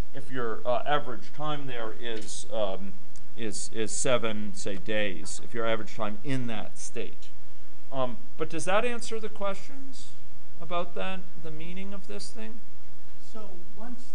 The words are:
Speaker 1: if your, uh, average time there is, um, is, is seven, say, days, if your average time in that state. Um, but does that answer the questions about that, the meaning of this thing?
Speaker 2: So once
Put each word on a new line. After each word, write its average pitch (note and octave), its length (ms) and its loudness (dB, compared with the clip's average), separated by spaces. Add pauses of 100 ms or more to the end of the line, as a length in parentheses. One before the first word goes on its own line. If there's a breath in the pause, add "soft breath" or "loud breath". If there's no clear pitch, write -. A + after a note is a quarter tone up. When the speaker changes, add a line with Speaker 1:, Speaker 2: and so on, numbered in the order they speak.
(140)
Speaker 1:
if C3+ 180 0
your, A#2 340 0
uh, A#2+ 200 0
average B2+ 500 0
time D3 300 -2
there A#2 340 -2
is, A2 540 0
um, G2 400 -2 (420)
is, A2 380 0
is A2 180 0
seven, G#2+ 640 0
say, G2+ 220 0
days, G#2 680 0
if - 100 0
your A2+ 140 0
average A2 280 0
time G#2 280 0
in C3+ 240 0
that G#2 300 0
state. - 520 0 (600)
Um, B2+ 260 0 (200)
but D#3 120 0
does D#3 160 0
that G#3 200 0
answer A#3 340 0
the A3 100 0
questions G#3 800 0 (520)
about F3 340 0
that, F#3+ 260 0 (220)
the D#3+ 80 0
meaning F3+ 420 0
of G3 140 0
this G3+ 220 0
thing? A3 320 0 (720)
Speaker 2:
So G#3+ 160 2 (280)
once A#3 380 2